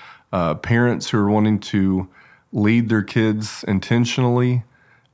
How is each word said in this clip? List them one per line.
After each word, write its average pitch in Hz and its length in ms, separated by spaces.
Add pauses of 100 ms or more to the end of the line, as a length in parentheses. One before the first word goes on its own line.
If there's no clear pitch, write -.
(320)
uh, 85 220
parents 117 560
who 117 80
are 101 100
wanting 107 300
to 95 500 (440)
lead 113 360
their 107 140
kids 107 640
intentionally, 120 960 (520)